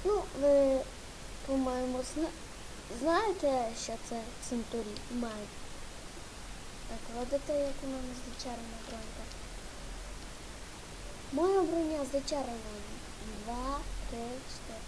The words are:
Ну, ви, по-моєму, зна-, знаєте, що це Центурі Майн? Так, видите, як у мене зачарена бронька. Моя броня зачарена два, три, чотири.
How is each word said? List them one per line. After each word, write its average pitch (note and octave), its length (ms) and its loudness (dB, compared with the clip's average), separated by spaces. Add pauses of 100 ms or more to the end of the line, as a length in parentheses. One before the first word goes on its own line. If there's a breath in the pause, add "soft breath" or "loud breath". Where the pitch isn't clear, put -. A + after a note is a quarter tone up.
Ну, F#4+ 200 6 (180)
ви, C#4 380 10 (640)
по-моєму, B3+ 540 2 (140)
зна-, D#4 160 2 (720)
знаєте, D4+ 720 4 (140)
що A3+ 100 -4 (160)
це A#3 60 -2 (340)
Центурі A3+ 460 -2 (160)
Майн? A3+ 360 -2 (1400)
Так, A3+ 300 -4
видите, C4+ 340 2
як C#4+ 200 4 (100)
у C#4 40 -2
мене C4 260 -2 (120)
зачарена A#3 520 -6 (100)
бронька. A3 360 -6 (2000)
Моя F#4 280 8
броня D#4 500 4
зачарена A#3 640 0 (680)
два, B3 360 -2 (300)
три, A#3 100 -2
чотири. A#3+ 680 -6